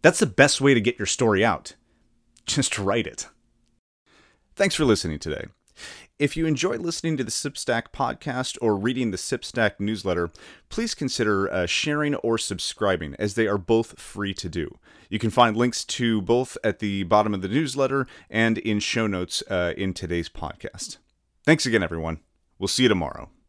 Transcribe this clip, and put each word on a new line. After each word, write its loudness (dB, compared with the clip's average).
That's 6
the 4
best 4
way 8
to 6
get 0
your -2
story 2
out. 0
Just -2
write 0
it. -12
Thanks 0
for 2
listening 2
today. -6
If 0
you -2
enjoy 0
listening -4
to -2
the -8
Sipstack -4
podcast -4
or 2
reading 0
the -6
Sipstack -2
newsletter, -2
please -4
consider, 0
uh, 0
sharing -2
or 0
subscribing, -2
as -2
they 2
are 2
both 0
free -8
to -8
do. -6
You -4
can 0
find 4
links 0
to 0
both 0
at 0
the -2
bottom 4
of -4
the -6
newsletter 0
and 2
in 0
show -2
notes, -4
uh, 0
in -4
today's -4
podcast. -12
Thanks 4
again, 4
everyone. -4
We'll -2
see 2
you 8
tomorrow. 0